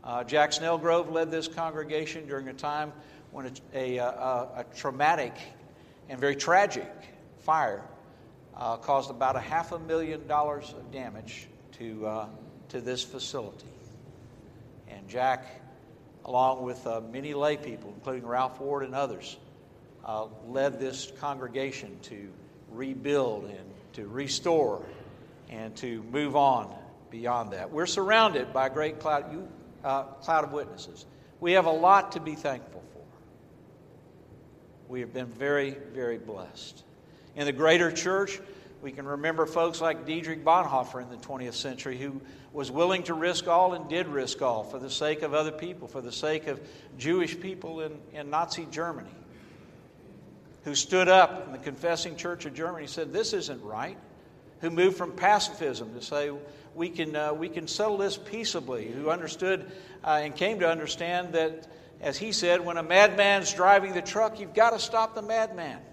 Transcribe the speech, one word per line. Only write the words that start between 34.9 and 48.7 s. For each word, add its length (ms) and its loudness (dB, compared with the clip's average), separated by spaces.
have 120 -8
been 140 -6
very, 440 0
very 240 -2
blessed. 640 -14
In 100 -2
the 60 2
greater 400 6
church, 480 0
we 100 -10
can 140 -12
remember 400 0
folks 360 2
like 240 0
Dietrich 380 -4
Bonhoeffer 580 4
in 80 -12
the 80 -14
twentieth 380 -8
century, 420 -6
who 240 -6
was 180 -6
willing 320 2
to 100 -4
risk 340 0
all 260 6
and 160 -8
did 180 0
risk 340 -4
all 220 0
for 160 -10
the 100 -10
sake 320 0
of 120 -2
other 180 2
people, 360 -10
for 140 -10
the 100 -10
sake 360 -2
of 120 -4
Jewish 420 0
people 420 -10
in, 180 -8
in 160 -10
Nazi 420 -2